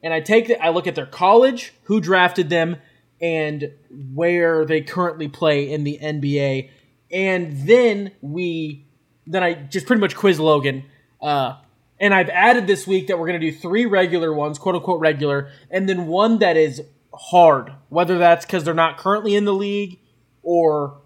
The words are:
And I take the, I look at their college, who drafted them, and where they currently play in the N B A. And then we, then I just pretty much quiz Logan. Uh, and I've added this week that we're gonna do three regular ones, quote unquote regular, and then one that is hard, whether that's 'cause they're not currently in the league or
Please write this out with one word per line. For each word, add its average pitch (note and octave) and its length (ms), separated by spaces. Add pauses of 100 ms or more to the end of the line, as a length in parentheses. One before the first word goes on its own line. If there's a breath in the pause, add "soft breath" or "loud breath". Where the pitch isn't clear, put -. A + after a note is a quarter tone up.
And E3 100
I D#3+ 60
take A3 280
the, A#3 160
I E3+ 60
look F3 180
at D3 80
their D#3+ 100
college, A#3 680 (100)
who G#3 180
drafted F3+ 480
them, E3 280 (440 soft breath)
and D3+ 500 (420)
where E3 520
they D#3 160
currently D#3+ 460
play C#3+ 440
in D3+ 120
the C#3+ 160
N D3+ 200
B C#3+ 200
A. C3+ 320 (400 soft breath)
And F3 560
then G#3+ 440 (100)
we, D#3+ 640 (420)
then F#3 160
I E3+ 100
just D3+ 320
pretty A#3+ 140
much G3 160
quiz F#3 240
Logan. C#3 460 (360 soft breath)
Uh, C#3 360 (420)
and G3 160
I've F3+ 140
added G#3 360
this F#3+ 220
week F#3+ 200
that F#3 120
we're E3 80
gonna F3 120
do D#3 120
three G3+ 340
regular F3 480
ones, D3 240
quote F#3+ 180
unquote F3 260
regular, C#3+ 480 (200 loud breath)
and F#3+ 180
then F3+ 200
one G#3 320
that F3 180
is D3+ 240 (320)
hard, D#3+ 580 (180)
whether F3 280
that's E3+ 280
'cause F3+ 180
they're E3 100
not D#3+ 240
currently G#3 380
in G#3 100
the G3+ 80
league G3+ 460 (420)
or D#3 640